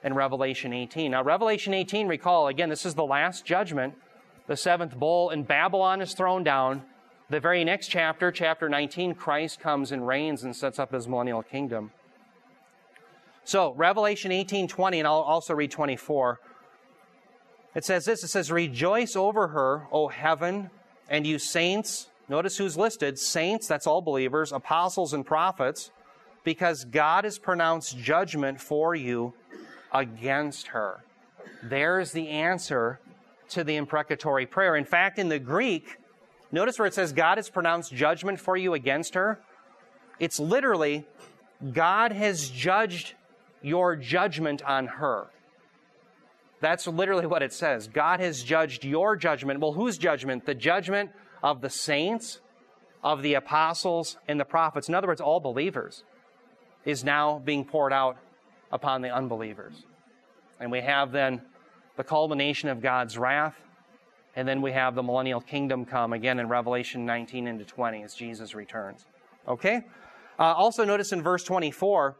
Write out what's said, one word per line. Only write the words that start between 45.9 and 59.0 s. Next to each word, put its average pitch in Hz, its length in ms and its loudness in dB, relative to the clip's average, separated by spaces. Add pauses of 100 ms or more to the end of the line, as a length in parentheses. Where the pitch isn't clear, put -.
That's 165 260 0
literally 180 400 2
what 160 160 2
it 131 100 -2
says. 120 360 -2
"God 156 320 2
has 160 220 -2
judged 139 420 0
your 175 320 2
judgment." 139 440 0
Well, 151 120 2
whose 190 260 -2
judgment? 135 480 0
The 147 80 0
judgment 185 560 0 (320)
of 143 180 0
the 135 80 -4
saints, 160 720 -2 (640)
of 147 180 0
the 147 140 2
apostles, 160 840 0 (120)
and 147 100 0
the 143 60 0
prophets. 160 440 0
In 160 60 0
other 196 140 2
words, 170 120 0
all 156 200 2
believers 139 640 -4 (800)
is 143 180 -2
now 147 380 2
being 139 240 -2
poured 139 280 2
out 131 240 2 (540)
upon 131 320 -2